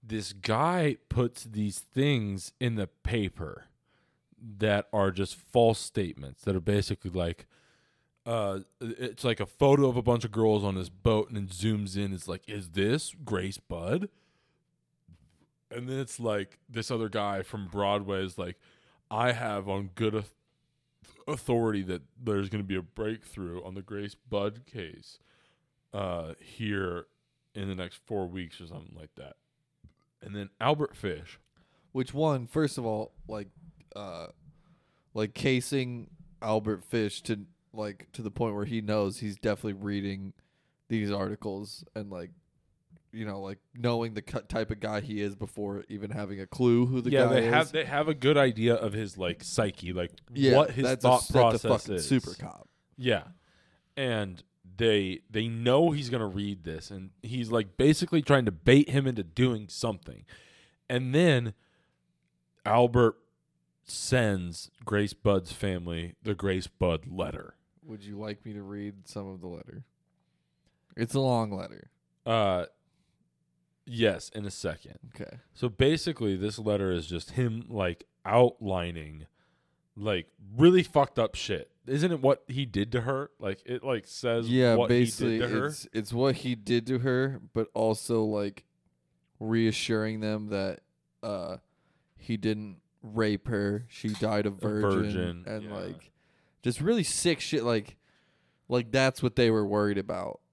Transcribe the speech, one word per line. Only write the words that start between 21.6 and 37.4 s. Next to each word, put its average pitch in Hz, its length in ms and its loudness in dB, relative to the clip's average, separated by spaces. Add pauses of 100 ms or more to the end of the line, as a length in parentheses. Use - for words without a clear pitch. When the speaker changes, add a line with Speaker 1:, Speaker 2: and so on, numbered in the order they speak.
Speaker 1:
that 90 180 -4 (180)
there's 101 300 -2
gonna 101 140 -4
be 95 120 -4
a 92 60 -2
breakthrough 101 840 -8
on 92 120 -12
the 98 80 -12
Grace 101 320 -10
Budd 107 500 -4
case, - 540 -14 (760)
uh, 87 460 -6
here 95 680 -6 (480)
in 98 140 -8
the 95 80 -6
next 90 220 -10
four 98 280 -6
weeks," 87 340 -10
or 87 60 -16
something 80 340 -18
like 78 140 -20
that. - 220 -18 (880)
And 101 120 -12
then 101 240 -10
Albert 147 360 0
Fish. 85 440 -8 (540)
Speaker 2:
Which 131 200 -4
one, 139 320 0
first 147 320 0
of 123 80 -6
all, 110 260 -4 (160)
like, 104 200 -10 (480)
uh, 87 320 -12 (880)
like, 107 180 -2
casing 131 760 -2 (320)
Albert 107 400 0
Fish 110 400 -2
to, 104 240 -6 (260)